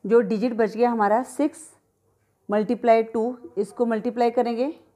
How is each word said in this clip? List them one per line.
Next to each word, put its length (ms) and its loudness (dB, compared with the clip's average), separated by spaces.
जो 140 4
डिजिट 340 0
बच 220 -2
गया 140 2
हमारा 340 2
सिक्स 360 -4
मल्टीप्लाई 540 2
टू, 340 -4
इसको 280 -2
मल्टीप्लाई 460 0
करेंगे। 380 -2